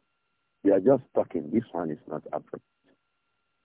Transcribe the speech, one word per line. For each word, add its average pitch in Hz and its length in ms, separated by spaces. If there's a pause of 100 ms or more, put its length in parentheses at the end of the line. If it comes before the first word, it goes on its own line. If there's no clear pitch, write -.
(640)
You - 80
are 95 80
just 127 220 (120)
talking. 80 380
This 117 180
one 82 180
is 76 100 (100)
not 78 120 (120)
appropriate. - 280 (1040)